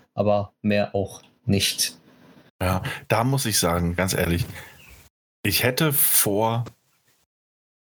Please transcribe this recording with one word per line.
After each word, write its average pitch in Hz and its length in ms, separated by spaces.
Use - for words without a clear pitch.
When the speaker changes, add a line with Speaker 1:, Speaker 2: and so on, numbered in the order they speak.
Speaker 1:
aber 104 480
mehr 101 320
auch 98 300
nicht. - 520
Speaker 2:
Ja, 92 220
da 110 160
muss 135 240
ich 107 100
sagen, 85 380
ganz 92 180
ehrlich, 85 320
ich 98 200
hätte 131 280
vor 113 720